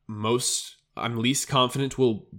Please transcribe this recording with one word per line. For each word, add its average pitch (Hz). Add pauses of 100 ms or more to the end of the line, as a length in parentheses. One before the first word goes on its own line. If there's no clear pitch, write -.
most, 110 (200)
I'm 117
least 127
confident 135
will 117 (120)